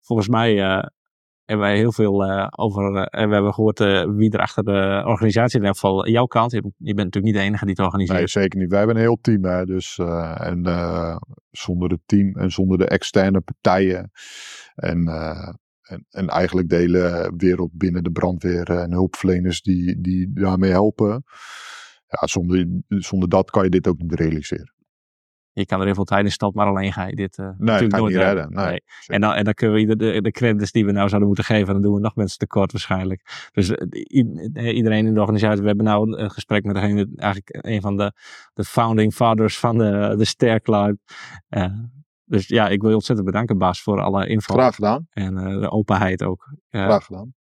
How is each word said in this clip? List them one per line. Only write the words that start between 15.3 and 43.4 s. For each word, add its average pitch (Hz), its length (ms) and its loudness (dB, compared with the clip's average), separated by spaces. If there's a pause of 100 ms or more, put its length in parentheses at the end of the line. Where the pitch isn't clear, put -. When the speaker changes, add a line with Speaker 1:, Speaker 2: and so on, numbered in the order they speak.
Speaker 2:
en, - 280 -16
en 95 180 -6
eigenlijk 90 400 0
de 85 80 2
hele 87 600 2
wereld 90 360 2
binnen 87 320 -2
de 87 60 -2
brandweer, 87 600 -2
eh, 87 120 0
en 87 100 -4
hulpverleners 90 680 0
die, 90 380 0
die 92 320 -2
daarmee 95 380 2
helpen. 104 540 2 (840)
Ja, - 200 -4
zonder, 90 400 0 (220)
zonder 95 400 -2
dat 95 220 2
kan 98 140 0
je 95 60 2
dit 90 180 2
ook 85 100 0
niet 82 160 -6
realiseren. 80 560 -4 (840)
Speaker 1:
Je 98 140 -4
kan 95 140 -2
er 95 60 0
heel 98 80 2
veel 95 100 -2
tijd 101 200 2
in 101 80 0
stoppen, 101 300 -2
maar 101 80 2
alleen 98 220 -2
ga 92 140 -6
je 95 100 -8
dit, 98 220 -6
eh, 98 80 -10
Speaker 2:
Nee, 95 120 -12
Speaker 1:
natuurlijk 107 340 2
Speaker 2:
ga 101 40 0
je 110 60 2
Speaker 1:
nooit 101 120 0
Speaker 2:
niet 92 100 4
Speaker 1:
redden. 95 200 2
Speaker 2:
redden. 80 120 -10
Nee, 95 140 -2
Speaker 1:
Nee. 85 120 -6 (180)
Speaker 2:
zeker. - 140 -12
Speaker 1:
En 101 60 2
dan, 107 120 2
en 104 120 0
dan 104 100 0
kunnen 110 220 0
we 107 60 4
ieder 107 160 2
de, 107 240 0
de 110 80 0
credits 107 420 0
die 113 120 2
we 101 80 0
nou 101 160 2
zouden 101 200 2
moeten 101 160 0
geven, 101 280 2
dan 98 100 2
doen 101 120 2
we 101 60 0
nog 104 140 -2
mensen 101 240 -2
tekort 98 340 -2
waarschijnlijk. 92 800 -6
Dus, 95 180 0
eh, - 220 -4
i-, 110 600 -2
eh, 113 240 -2
iedereen 110 300 2
in 110 80 2
de 107 60 2
organisatie, 107 400 2
we 101 60 0
hebben 104 180 0
nou 107 280 2
een, - 100 -6
een 104 80 -4
gesprek 107 340 -2
met 101 100 -2
degene, 101 420 0
eigenlijk - 500 -6
een 107 140 -2
van 101 160 -2
de, 101 160 -2 (420)
de 104 100 -4
founding 110 500 2
fathers 110 440 2
van 117 200 0
de, 104 400 2
de 110 60 4
Ster 113 360 2
Club. 104 360 2 (520)
Eh, 95 240 -4 (520)
dus 95 220 -2
ja, 110 220 4
ik 98 120 2
wil 107 100 2
je 110 60 4
ontzettend 104 320 0
bedanken, 104 300 0